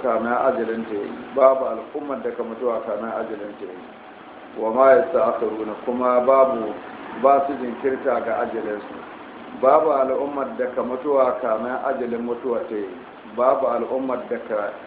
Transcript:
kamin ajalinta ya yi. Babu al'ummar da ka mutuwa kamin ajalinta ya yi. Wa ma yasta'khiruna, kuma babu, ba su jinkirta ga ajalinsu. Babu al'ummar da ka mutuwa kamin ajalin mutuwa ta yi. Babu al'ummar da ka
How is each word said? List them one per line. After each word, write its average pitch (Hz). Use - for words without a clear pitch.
kamin 113
ajalinta 117
ya 101
yi. -
Babu 131
al'ummar 131
da 117
ka 120
mutuwa 113
kamin 110
ajalinta 104
ya 90
yi. 90
Wa 110
ma 131
yasta'khiruna, 110
kuma 123
babu, 135
ba 135
su 139
jinkirta 127
ga 110
ajalinsu. 107
Babu 151
al'ummar 135
da 123
ka 127
mutuwa 127
kamin 120
ajalin 120
mutuwa 120
ta 110
yi. 101
Babu 127
al'ummar 120
da 117
ka 104